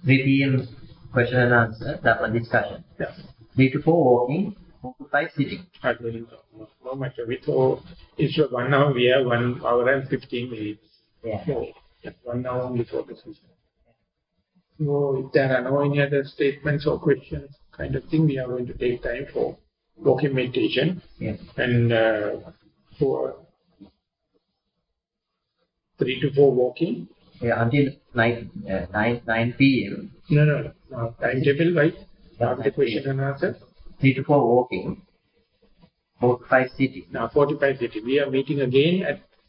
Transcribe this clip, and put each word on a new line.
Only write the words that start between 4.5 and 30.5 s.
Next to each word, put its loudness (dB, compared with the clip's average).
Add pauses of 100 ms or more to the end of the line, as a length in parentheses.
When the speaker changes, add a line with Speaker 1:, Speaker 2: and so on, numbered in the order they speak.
Speaker 1:
four -14
to -18
five -2
sitting. -4 (160)
Speaker 2:
I 0
don't -8
know, -20 (160)
not -10
much -10
of -8
it. -6
So 0 (340)
instead 2
of -6
one -2
hour, 4
we 2 (100)
have 2
one -2
hour 2
and -4
fifteen -6
minutes. -10 (420)
Speaker 1:
Yeah. -8
Speaker 2:
So, -4 (340)
yeah, -14 (120)
one -6
hour -4
only -4
for -6
the -14
session. -20 (1400)
So 0
if -18
there 2
are 0
no -2
any 0
other 0
statements -2
or 0
questions, -4 (260)
kind -6
of -6
thing, 2
we 0
are -6
going -6
to -12
take -4
time -8
for -4 (380)
walking 2
meditation. -2 (160)
Speaker 1:
Yeah. -6 (200)
Speaker 2:
And, 2
uh, 2 (680)
for -2 (2750)
three -2
to -2
four 6
walking. -2 (340)
Speaker 1:
Yeah, 0
until 2 (260)
nine, -2 (180)
uh, -4
nine, -2
nine -2
P 4
M. -12 (180)
Speaker 2:
No, 6
no, 0